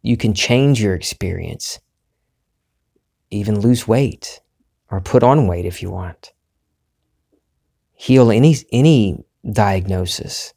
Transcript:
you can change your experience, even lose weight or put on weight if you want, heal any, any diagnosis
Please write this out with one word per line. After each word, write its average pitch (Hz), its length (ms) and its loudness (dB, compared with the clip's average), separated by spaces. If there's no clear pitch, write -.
you 117 160 -2
can 107 160 0
change 127 480 2
your 98 140 0
experience, 87 840 -10
even 101 280 -2
lose 117 280 2
weight 113 540 -2
or 98 120 -8
put 117 220 2
on 135 220 4
weight 87 200 -2
if 90 180 -10
you 92 80 -8
want, 90 400 -14
heal 127 360 4
any, 139 240 4
any 123 540 2
diagnosis 95 1040 -4